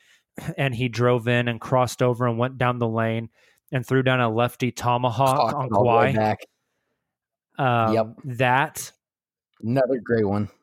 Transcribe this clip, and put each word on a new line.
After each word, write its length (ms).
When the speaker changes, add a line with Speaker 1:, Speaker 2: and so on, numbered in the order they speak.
Speaker 1:
and 160
he 140
drove 400
in 180
and 140
crossed 420
over 240
and 100
went 220
down 220
the 80
lane 420
and 160
threw 160
down 180
a 80
lefty 440
tomahawk 640
Speaker 2:
Hawk 160
Speaker 1:
on 180
Speaker 2:
all 120
the 40
way 240
Speaker 1:
Kawhi. 40
Speaker 2:
back. 220
Speaker 1:
Um, 360
Speaker 2:
Yep. 120
Speaker 1:
that. 540
Speaker 2:
Another 400
great 240
one. 220